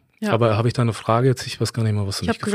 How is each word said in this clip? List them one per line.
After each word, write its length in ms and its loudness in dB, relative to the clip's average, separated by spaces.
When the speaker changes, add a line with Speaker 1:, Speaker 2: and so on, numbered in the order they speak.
Speaker 1:
Ja. 120 -2
Speaker 2:
Aber 240 4
habe 120 2
ich 60 -2
da 80 0
eine 100 0
Frage 360 2
jetzt? 180 0
Ich 140 -8
weiß 120 -2
gar 100 -4
nicht 120 0
mehr, 120 -2
was 120 -6
du 60 -8
Speaker 1:
Ich 40 -4
Speaker 2:
mich 80 0
Speaker 1:
hab, 60 -12
glaub 120 -2